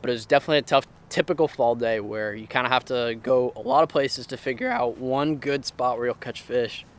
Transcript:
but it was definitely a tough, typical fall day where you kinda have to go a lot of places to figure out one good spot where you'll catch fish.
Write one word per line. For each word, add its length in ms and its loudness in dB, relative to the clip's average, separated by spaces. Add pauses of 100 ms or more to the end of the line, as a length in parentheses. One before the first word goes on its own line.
but 80 -4
it 40 0
was 120 -6
definitely 320 4
a 60 2
tough, 240 2 (260)
typical 340 2
fall 280 0
day 240 0
where 340 -6
you 140 -12
kinda 220 0
have 140 2
to 380 -2
go 340 2
a 40 -10
lot 240 4
of 60 2
places 360 -2
to 100 -10
figure 320 -4
out 300 -2
one 380 0
good 280 -4
spot 320 -2
where 120 -2
you'll 80 -2
catch 260 -10
fish. 460 -4 (120)